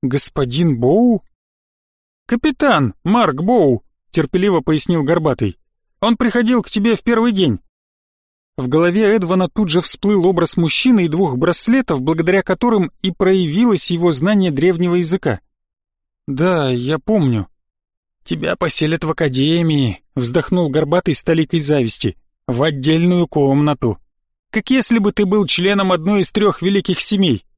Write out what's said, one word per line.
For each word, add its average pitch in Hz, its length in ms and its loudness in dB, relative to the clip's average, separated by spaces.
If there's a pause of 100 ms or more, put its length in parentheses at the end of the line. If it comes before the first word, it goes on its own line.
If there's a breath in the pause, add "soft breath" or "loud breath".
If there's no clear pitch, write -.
«Господин 139 720 -2
Боу?» 190 460 2 (1040)
«Капитан 240 680 0 (100)
Марк 175 380 0
Боу», 175 420 2 (260)
терпеливо 180 500 0
пояснил 156 440 0
Горбатый. 143 520 -2 (440)
«Он 226 160 0
приходил 240 480 0
к - 40 -16
тебе 214 280 0
в - 80 -10
первый 233 260 0
день». 175 300 0 (960)
В 131 100 -6
голове 175 480 2
Эдвана 185 340 0
тут 208 200 -2
же 160 120 0
всплыл 196 460 0
образ 175 300 2
мужчины 180 480 2
и 170 40 0
двух 151 300 0
браслетов, 175 640 0
благодаря 165 400 0
которым 196 480 0 (120)
и 190 100 -2
проявилось 190 800 0
его 170 180 0
знание 180 400 0
древнего 170 460 0
языка. 165 440 -2 (840)
«Да, 147 440 0
я 127 280 -2
помню». 135 480 0 (800)
«Тебя 165 320 -4
поселят 160 480 -2
в 156 60 -4
академии», 147 920 0 (180)
вздохнул 156 480 0
Горбатый 156 460 0
с - 100 -2
толикой 160 360 0
зависти, 135 560 0 (300)
«в 123 160 -2
отдельную 160 640 0
комнату. 139 720 0 (520)
Как - 200 -4
если 233 280 2
бы 202 140 0
ты 208 120 0
был 202 220 0
членом 190 440 0
одной 180 300 0
из 175 100 -2
трёх 208 320 0
великих 190 380 -2
семей». 185 440 0 (140)